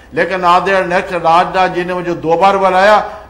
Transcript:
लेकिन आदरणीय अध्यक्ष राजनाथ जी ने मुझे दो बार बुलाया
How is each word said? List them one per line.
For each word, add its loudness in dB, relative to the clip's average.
लेकिन -2
आदरणीय 2
अध्यक्ष -4
राजनाथ 0
जी -4
ने -6
मुझे -6
दो -2
बार 2
बुलाया 2